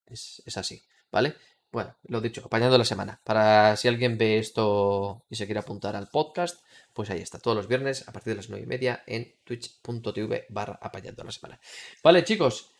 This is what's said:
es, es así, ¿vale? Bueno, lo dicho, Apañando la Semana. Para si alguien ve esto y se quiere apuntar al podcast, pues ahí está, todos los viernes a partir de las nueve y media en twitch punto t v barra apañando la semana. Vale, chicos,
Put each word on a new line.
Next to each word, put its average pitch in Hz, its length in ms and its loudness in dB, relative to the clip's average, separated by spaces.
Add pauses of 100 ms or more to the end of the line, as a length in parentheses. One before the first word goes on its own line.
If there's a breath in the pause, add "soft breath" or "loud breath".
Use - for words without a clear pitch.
es, - 400 -18
es - 100 -12
así, - 260 -8 (300)
¿vale? 139 220 0 (360 soft breath)
Bueno, 113 240 -8 (100)
lo 113 180 -4
dicho, 113 220 -6
Apañando 123 340 4
la 113 80 2
Semana. 98 380 -6
Para 107 520 6
si - 120 0
alguien 120 280 2
ve 110 220 4
esto 101 920 0
y 110 80 -10
se 107 80 -6
quiere 104 160 -4
apuntar 101 360 -8
al 101 120 -10
podcast, 160 560 -2 (300 soft breath)
pues 104 160 -6
ahí 87 100 -4
está, - 180 -12
todos 113 180 0
los 101 120 -4
viernes 131 400 -4
a 110 40 -16
partir - 200 -8
de 104 40 -4
las 101 120 -12
nueve 104 160 -12
y - 20 -14
media 127 400 -4
en 117 280 -10 (100)
twitch - 380 -12
punto 113 320 -8
t 107 100 -4
v 110 240 -6
barra 104 320 -8
apañando - 440 -14
la - 80 -14
semana. - 280 -18 (420 loud breath)
Vale, 170 220 8
chicos, 175 560 0